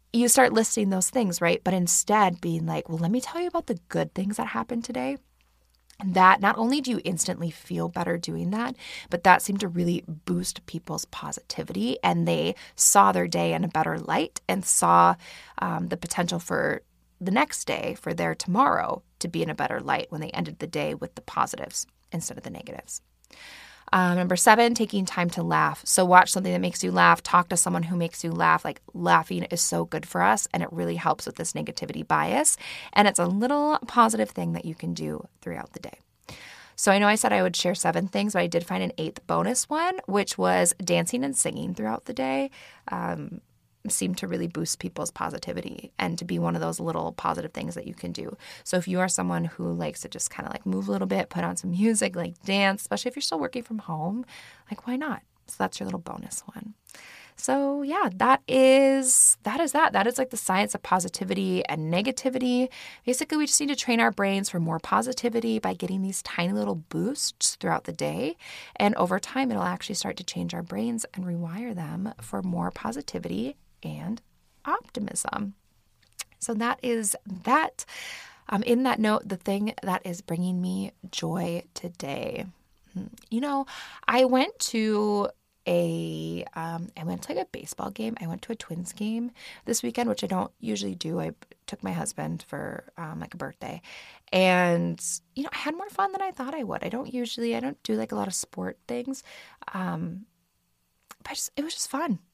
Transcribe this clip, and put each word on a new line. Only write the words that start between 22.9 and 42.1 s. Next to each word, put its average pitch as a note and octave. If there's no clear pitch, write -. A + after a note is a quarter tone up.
Um, F3+
number F3+
seven, A#3
taking G#3
time F3
to E3+
laugh. D#3
So -
watch F3+
something F#3
that F3+
makes F3+
you F#3
laugh, F3
talk F3
to F3
someone F3
who E3+
makes E3+
you E3
laugh. E3
Like, D3
laughing F3
is E3+
so E3+
good D#3+
for F3+
us, G#3
and E3+
it -
really E3+
helps E3
with -
this E3
negativity -
bias. E3+
And G#3
it's G3+
a F3
little C#4+
positive A3
thing E3+
that E3+
you D#3+
can E3+
do D#3
throughout -
the -
day. -
So -
I G3
know G#3
I G#3+
said G#3
I G3
would F#3
share F3
seven F3
things, G3+
but F#3
I F3
did E3+
find F#3
an F3+
eighth -
bonus F3
one, F4
which G3
was F3+
dancing F3
and C#4
singing -
throughout G#3+
the B3